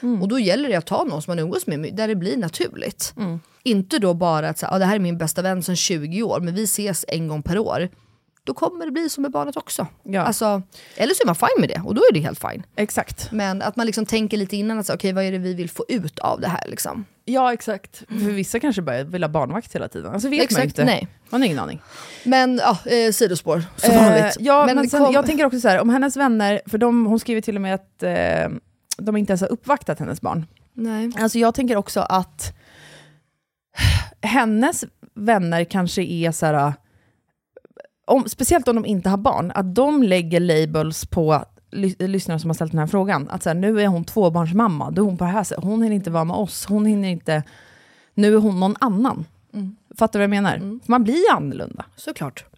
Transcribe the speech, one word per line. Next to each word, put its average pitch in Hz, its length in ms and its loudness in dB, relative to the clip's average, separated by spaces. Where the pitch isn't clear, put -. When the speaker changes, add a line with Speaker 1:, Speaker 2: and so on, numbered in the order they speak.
Speaker 1:
Mm. 240 200 -2
Speaker 2:
Och 190 60 -2
då 247 100 0
gäller 233 300 0
det 220 80 0
att 160 100 -2
ta 277 180 0
någon 156 180 -4
som - 80 -10
man 170 80 -2
umgås 175 280 -4
med 180 140 -4
my-, 156 100 -6
där 214 180 -4
det 214 80 0
blir 190 200 -2
naturligt. - 800 -6
Speaker 1:
Mm. 170 240 -6
Speaker 2:
Inte 214 360 0
då 185 160 2
bara 160 340 0
att 156 100 -6
så - 80 -8
här, - 80 -4
"Ah, 190 40 2
det 190 60 2
här 190 100 2
är 214 40 0
min 175 200 -2
bästa 170 240 -4
vän 185 200 -2
sedan 180 140 -2
tjugo 165 460 -4
år, 165 180 -2
men 175 140 -4
vi 208 100 -2
ses 202 440 -4
en 165 200 -4
gång 151 140 -6
per 175 160 -2
år." 175 300 -2
Då 262 100 -6
kommer 339 320 -4
det 294 60 -6
bli 320 160 -2
som 277 140 -6
med 285 80 -4
barnet 285 260 -4
också. - 300 -8
Speaker 1:
Ja. 196 200 -4
Speaker 2:
Alltså, 208 400 0
eller 285 180 2
så - 80 0
är - 40 2
man 175 80 2
fine - 140 0
med 165 80 2
det, - 160 -4
och 202 100 -4
då 240 60 2
är - 40 4
det 156 60 2
helt - 180 -4
fine. 104 120 -12
Speaker 1:
Exakt. - 560 -4
Speaker 2:
Men 196 300 -2
att 208 140 -4
man 233 100 0
liksom 220 200 -2
tänker 220 300 0
lite 202 200 -4
innan, 214 220 -2
att 202 80 -4
så, - 80 -2
"Okej, 190 180 -2
vad 190 120 0
är 190 80 -2
det 190 60 -4
vi 185 160 -4
vill 175 160 -6
få - 180 -6
ut 180 300 -4
av - 220 -2
det - 80 -4
här, 170 200 -4
liksom?" - 360 -8
Speaker 1:
Ja, 254 280 2
exakt. - 580 -8
Speaker 2:
Mm. 208 140 -2
Speaker 1:
För 208 60 0
vissa 202 300 -4
kanske 220 220 0
bara 131 220 -4
vill 175 180 -6
ha 156 60 -2
barnvakt 151 460 -4
hela 151 140 -6
tiden. 175 240 -10
Alltså, 220 160 -4
vet 269 100 -2
man - 20 -
ju - 40 4
Speaker 2:
Exakt, 247 200 2
Speaker 1:
inte. - 200 0
Speaker 2:
nej. 214 240 0
Speaker 1:
Man 247 100 0
har 269 60 4
ingen 156 120 0
aning. 92 240 -8
Speaker 2:
Men, 254 380 4
ja, 208 160 4
eh, 226 220 4
sidospår, 170 520 -2
som 226 180 4
Speaker 1:
Eh, 220 100 10
Speaker 2:
vanligt. 214 360 6
Speaker 1:
ja, 285 260 6
men 254 100 4
Speaker 2:
Men 277 140 2
Speaker 1:
sen, 285 140 4
Speaker 2:
kom- 262 100 6
Speaker 1:
jag 277 120 6
tänker 302 180 2
också 254 160 0
så 233 80 4
här, 185 120 6
om 226 100 4
hennes 262 260 2
vänner, 220 500 2
för 220 120 -2
de, 233 280 4
hon 220 140 2
skriver 226 200 -2
till 214 160 -4
och 196 60 -4
med 190 120 -2
att, - 280 -10
eh, 87 460 0
de 214 180 -2
inte 208 160 0
ens 180 80 0
har 190 120 -2
uppvaktat 240 460 -2
hennes 151 220 -6
barn. 160 260 -4
Speaker 2:
Nej. 226 460 -4
Speaker 1:
Alltså, 220 200 0
jag 233 160 4
tänker 240 220 0
också 202 240 -2
att - 520 -4
hennes 226 640 2
vänner 180 500 2
kanske 180 380 -2
är 165 300 -2
så 165 140 -2
här, 147 260 2
om, 247 220 4
speciellt 269 400 2
om 233 80 2
de 220 100 -2
inte 190 220 0
har 190 80 2
barn, 196 380 0
att 185 200 -2
de 269 280 4
lägger 175 380 4
labels 156 640 0
på 156 380 2
ly-, 190 260 -2
lyssnare 185 400 -2
som 165 120 -2
har 160 40 0
ställt 156 180 -4
den 165 60 0
här 156 80 0
frågan. 185 440 0
Att 185 120 -8
så - 60 -2
här, 160 60 0
nu 208 260 2
är 208 60 4
hon 170 180 0
tvåbarnsmamma, 170 840 0
då 170 120 0
är 214 40 2
hon 185 120 -2
på 180 60 0
det 175 60 0
här 196 140 0
sättet. - 200 -8
Hon 220 180 0
hinner 214 140 2
inte 180 140 -4
vara 165 140 0
med 170 120 -2
oss, 202 300 -4
hon 214 200 2
hinner 202 220 2
inte... 160 340 -2
Nu 208 200 6
är 220 40 8
hon 202 220 2
någon 196 200 2
annan. 220 460 0
Speaker 2:
Mm. 202 220 -8
Speaker 1:
Fattar 214 200 2
du 202 80 4
vad 202 100 2
jag 202 60 2
menar? 190 140 2
Speaker 2:
Mm. 196 280 -8
Speaker 1:
För - 60 -2
man 247 140 4
blir 226 100 2
ju 359 220 4
annorlunda. - 480 -8
Speaker 2:
Såklart. - 480 -10